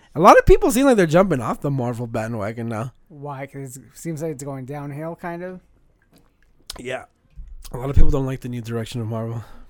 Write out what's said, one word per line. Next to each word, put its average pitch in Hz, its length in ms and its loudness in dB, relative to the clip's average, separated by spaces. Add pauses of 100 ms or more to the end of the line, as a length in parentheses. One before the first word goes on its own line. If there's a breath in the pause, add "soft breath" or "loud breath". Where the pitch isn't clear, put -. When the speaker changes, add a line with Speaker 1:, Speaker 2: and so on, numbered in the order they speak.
(140 soft breath)
Speaker 1:
A 151 60 -4
lot 247 180 10
of 494 60 2
people 349 260 6
seem 247 140 2
like 262 140 6
they're 180 80 4
jumping 165 340 2
off 151 220 -8
the 147 80 -4
Marvel 123 360 -4
bandwagon 113 640 -8
now. 113 240 -8 (160)
Speaker 2:
Why? 143 380 -14
'Cause 135 320 -16
it - 60 -20 (100)
seems 160 280 -10
like 160 100 -6
it's 139 120 -14
going 135 220 -12
downhill, 147 500 -12
kind 170 260 -12
of? 185 180 -14 (1160)
Speaker 1:
Yeah. 127 280 -12 (680)
A 123 60 -10
lot 131 120 -6
of 135 60 2
people - 140 10
don't 135 160 0
like 131 140 -6
the 127 80 -12
new 123 120 -8
direction 117 400 -8
of 110 80 -6
Marvel. 113 340 -8 (280 soft breath)